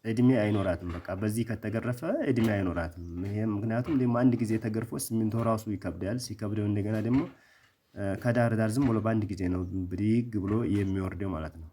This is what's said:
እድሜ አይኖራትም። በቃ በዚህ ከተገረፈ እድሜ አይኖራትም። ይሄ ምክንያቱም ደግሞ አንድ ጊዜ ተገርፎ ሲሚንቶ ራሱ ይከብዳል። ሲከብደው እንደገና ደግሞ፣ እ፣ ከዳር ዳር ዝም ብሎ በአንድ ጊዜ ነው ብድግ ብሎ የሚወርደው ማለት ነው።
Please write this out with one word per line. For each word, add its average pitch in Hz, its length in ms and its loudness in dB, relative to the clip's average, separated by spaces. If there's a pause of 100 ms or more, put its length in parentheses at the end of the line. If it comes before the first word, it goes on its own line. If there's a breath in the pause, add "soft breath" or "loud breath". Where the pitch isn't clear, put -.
እድሜ 113 320 4
አይኖራትም። 95 540 2
በቃ 85 240 -8
በዚህ 107 300 0
ከተገረፈ 110 560 -4 (240)
እድሜ 131 260 2
አይኖራትም። 85 540 -2 (180)
ይሄ 101 140 -4 (120)
ምክንያቱም 113 480 -2
ደግሞ 123 200 2
አንድ 123 200 6
ጊዜ 110 220 0
ተገርፎ 110 400 -2
ሲሚንቶ 113 460 0
ራሱ 113 260 2
ይከብዳል። 95 500 -4
ሲከብደው 104 460 -4
እንደገና 104 360 0
ደግሞ፣ 123 180 2 (760 soft breath)
እ፣ 101 140 -4 (100)
ከዳር 117 360 2
ዳር 110 160 2
ዝም 135 160 2
ብሎ 113 140 4
በአንድ 110 260 2
ጊዜ 95 220 -6
ነው 90 140 0 (220)
ብድግ 107 540 0
ብሎ 98 160 0 (140)
የሚወርደው 95 600 0
ማለት 78 240 -6
ነው። 80 180 -14